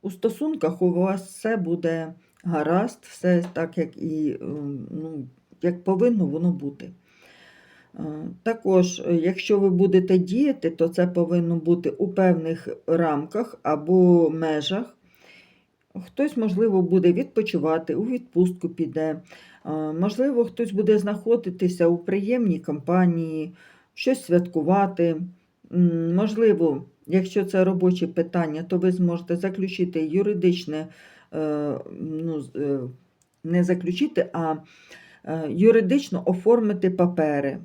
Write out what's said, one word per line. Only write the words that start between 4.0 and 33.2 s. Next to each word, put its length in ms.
ем, 500
ну, 380
як 220
повинно 420
воно 260
бути. 380
Е, 80
також, 580
е, 140
якщо 440
ви 120
будете 480
діяти, 520
то 180
це 180
повинно 500
бути 340
у 180
певних 600
рамках 760
або 680
межах. 680
Хтось, 300
можливо, 460
буде 300
відпочивати, 840
у 100
відпустку 640
піде, 540
А, 260
можливо, 520
хтось 280
буде 260
знаходитися 880
у 120
приємній 640
компанії, 920
щось 300
святкувати. 920
М, 420
можливо, 680
якщо 380
це 200
робочі 420
питання, 560
то 160
ви 140
зможете 440
заключити 720
юридичне, 800
е, 440
ну, 400
з-, 160
е, 240